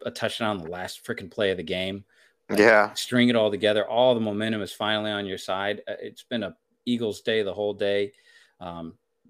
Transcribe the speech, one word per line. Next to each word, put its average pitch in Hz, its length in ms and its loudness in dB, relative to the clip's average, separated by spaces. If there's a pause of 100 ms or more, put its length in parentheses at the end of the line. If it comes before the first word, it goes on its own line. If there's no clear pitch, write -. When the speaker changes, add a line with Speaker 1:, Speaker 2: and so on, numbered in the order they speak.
Speaker 1:
a 120 60 -6
touchdown 110 480 -2
on 85 40 -10
the 82 80 -8
last 90 320 -10
freaking 104 260 -10
play 101 220 0
of 90 60 0
the 87 60 -6
game. 95 420 -4 (440)
Like, 104 100 2
Speaker 2:
Yeah. 107 340 8
Speaker 1:
string 123 360 0
it 120 60 2
all 107 140 4
together. 104 380 2
All 123 260 4
the 113 80 0
momentum 107 400 -2
is 92 100 -8
finally 107 380 -2
on 101 160 -4
your 95 120 -6
side. 101 500 -4
Uh, 104 120 -8
it's - 240 -14
been 117 200 -6
a 87 120 -8 (300)
Eagles 117 360 -2
day 110 220 0
the 95 100 -4
whole 104 200 -2
day. 101 380 0 (480)
Um, 85 340 -10 (360)